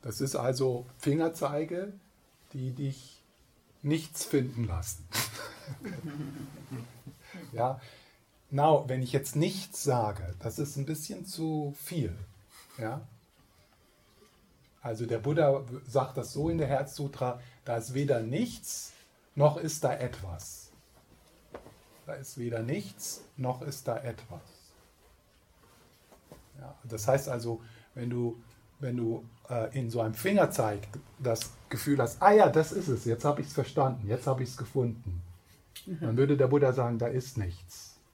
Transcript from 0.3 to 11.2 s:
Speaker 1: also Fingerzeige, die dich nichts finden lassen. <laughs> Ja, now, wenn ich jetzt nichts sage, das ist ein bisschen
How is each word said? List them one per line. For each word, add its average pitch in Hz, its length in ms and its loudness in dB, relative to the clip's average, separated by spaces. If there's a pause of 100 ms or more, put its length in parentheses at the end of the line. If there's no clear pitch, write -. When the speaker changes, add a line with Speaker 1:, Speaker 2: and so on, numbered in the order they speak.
Speaker 1:
also 127 500 2 (120)
Fingerzeige, 160 960 0 (600)
die 127 180 -4
dich 135 500 -6 (600)
nichts 156 420 -2
finden 123 400 2
lassen. 85 480 -4
<laughs> - 40 -2 (2250)
Ja, 120 260 0 (720)
now, 143 380 6
wenn 131 140 0
ich 123 120 -2
jetzt 139 220 0
nichts 190 480 -2
sage, 107 560 0
das 117 200 -6
ist 143 180 -4
ein 139 80 -2
bisschen 170 400 -8